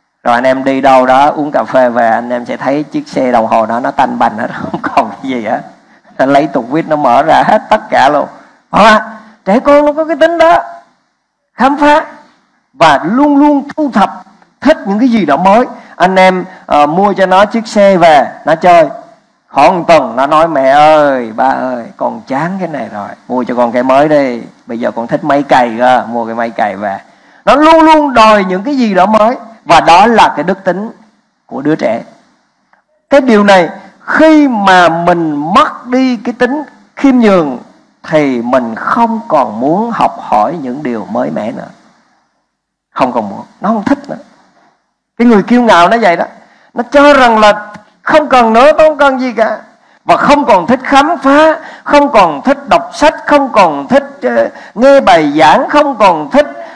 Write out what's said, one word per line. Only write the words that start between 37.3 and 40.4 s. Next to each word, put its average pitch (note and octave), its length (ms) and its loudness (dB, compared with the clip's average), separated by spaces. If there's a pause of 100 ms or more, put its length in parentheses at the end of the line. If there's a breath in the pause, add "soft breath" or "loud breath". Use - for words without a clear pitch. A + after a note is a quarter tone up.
thì C3+ 320 -2
mình A#2+ 340 -4
không A3+ 520 -2
còn A2+ 320 -2
muốn F#3 340 -2
học - 260 -4
hỏi A#2 420 -2